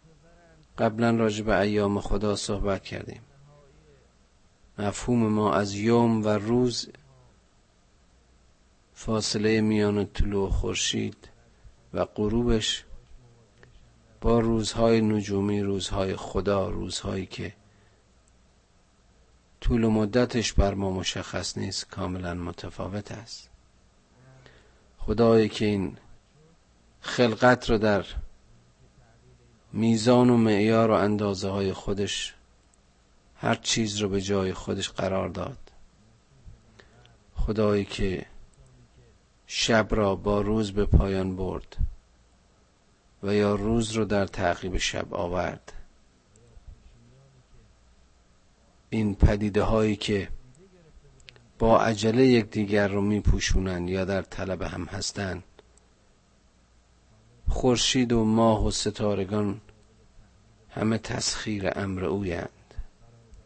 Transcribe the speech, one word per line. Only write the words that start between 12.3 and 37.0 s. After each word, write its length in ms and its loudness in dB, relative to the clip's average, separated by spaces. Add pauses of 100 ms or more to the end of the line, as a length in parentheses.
با 180 4
روزهای 600 2
نجومی، 600 0
روزهای 540 -4
خدا، 540 -2
روزهایی 560 -6
که 280 -12 (2000)
طول 220 2
و 60 4
مدتش 640 0
بر 200 2
ما 180 -4
مشخص 680 -6
نیست، 320 -8
کاملاً 440 -8
متفاوت 800 -10
است. 380 -18 (1500)
خدایی 520 4
که 160 -2
این 320 -2 (1040)
خلقت 680 2
رو 80 4
در 280 2 (1700)
میزان 560 4
و 80 6
معیار 540 4
و 20 4
اندازه‌های 800 0
خودش 640 -6 (1000)
هر 200 -2
چیز 420 -2
رو 120 -2
به 120 -2
جای 320 0
خودش 360 -6
قرار 400 -4
داد، 280 -8 (1800)